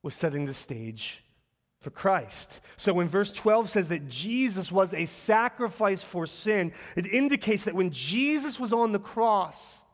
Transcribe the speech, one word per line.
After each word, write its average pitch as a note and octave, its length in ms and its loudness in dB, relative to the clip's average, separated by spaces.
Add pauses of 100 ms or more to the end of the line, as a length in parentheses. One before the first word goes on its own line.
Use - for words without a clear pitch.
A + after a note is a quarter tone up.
was C#3+ 140 -8
setting D3 320 -2
the C3+ 80 -8
stage A2+ 680 -10 (580)
for D3 100 -10
Christ. - 680 -2 (180)
So G3 160 2
when F3 140 2
verse G3+ 240 0
twelve G#3+ 360 4
says F3+ 220 0
that D3 180 -4
Jesus F#3+ 640 -2
was F#3 220 4
a E3 100 -2
sacrifice G#3+ 1000 0
for E3+ 240 -4
sin, F#3+ 460 0 (240)
it F3 100 -2
indicates A3+ 580 2
that E3+ 100 -2
when F#3 160 2
Jesus B3+ 680 0
was A#3 140 -2
on A#3 200 4
the G3+ 60 2
cross G3+ 960 0